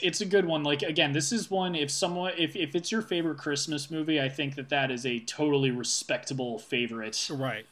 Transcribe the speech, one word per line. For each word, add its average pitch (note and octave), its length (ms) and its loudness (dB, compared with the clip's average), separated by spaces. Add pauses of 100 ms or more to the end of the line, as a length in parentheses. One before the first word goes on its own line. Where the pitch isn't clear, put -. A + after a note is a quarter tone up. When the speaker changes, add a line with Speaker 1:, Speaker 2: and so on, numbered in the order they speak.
Speaker 1:
it's F3 180 0
a G#3 60 0
good F#3+ 180 6
one. D#3+ 180 0
Like, D3 200 2
again, D#3+ 300 4
this C#3+ 200 2
is G#3+ 180 -2
one, F#3 240 0
if C#3+ 160 -2
someone, F3+ 460 -2
if, E3 200 0
if D#3 180 -2
it's E3+ 160 -2
your A3 120 2
favorite E3 360 0
Christmas C#3+ 520 -2
movie, D#3 300 2
I C3+ 80 2
think C#3 280 -4
that C3+ 140 -8
that C#3 200 2
is B2 160 -4
a A#2+ 140 0
totally C#3+ 500 2
respectable B2 880 -2
favorite. A2+ 720 -2
Speaker 2:
Right. B2+ 400 -4